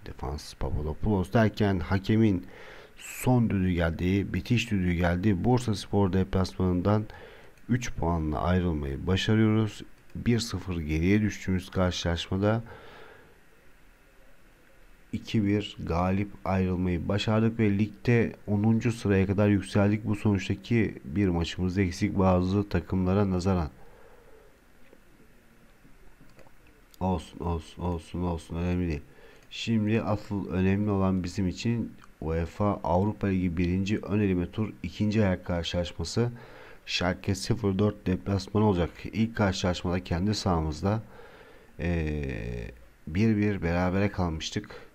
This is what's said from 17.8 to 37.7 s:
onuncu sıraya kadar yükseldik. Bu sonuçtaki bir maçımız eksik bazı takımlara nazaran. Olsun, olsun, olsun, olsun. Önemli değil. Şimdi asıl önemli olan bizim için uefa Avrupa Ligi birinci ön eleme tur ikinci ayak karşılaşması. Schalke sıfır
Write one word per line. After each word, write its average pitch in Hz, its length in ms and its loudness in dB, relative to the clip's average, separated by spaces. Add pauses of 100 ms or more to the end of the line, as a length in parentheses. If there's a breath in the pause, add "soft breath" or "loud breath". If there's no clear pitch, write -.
onuncu 113 440 2
sıraya 98 360 2
kadar 101 220 4
yükseldik. 104 560 2
Bu 107 100 0
sonuçtaki 104 920 0
bir 92 220 2
maçımız 90 500 0
eksik 98 420 0
bazı 92 500 4
takımlara 92 600 2
nazaran. 90 400 0 (3250 loud breath)
Olsun, 90 400 -4
olsun, 85 440 -6
olsun, 87 380 -6
olsun. 85 340 -4
Önemli 90 320 -2
değil. 73 140 -4 (480 loud breath)
Şimdi 110 520 0
asıl 101 480 -4
önemli 95 400 2
olan 95 340 2
bizim 92 240 -2
için 117 460 -2 (280)
uefa 82 600 -2
Avrupa 101 440 0
Ligi 92 300 0
birinci 92 420 0
ön 104 200 -2
eleme 92 320 2
tur 107 220 -4 (100)
ikinci 107 420 0
ayak 92 200 0
karşılaşması. 87 840 -2 (540 loud breath)
Schalke 90 500 -2
sıfır 98 440 0